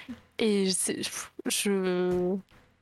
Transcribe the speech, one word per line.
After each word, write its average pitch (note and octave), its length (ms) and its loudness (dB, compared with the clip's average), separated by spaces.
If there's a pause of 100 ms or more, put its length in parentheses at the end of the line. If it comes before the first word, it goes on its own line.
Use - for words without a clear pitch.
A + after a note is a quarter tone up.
(380)
et G3+ 320 4
c'est, - 260 -2
pff, - 360 -10 (140)
je, F3+ 920 0 (460)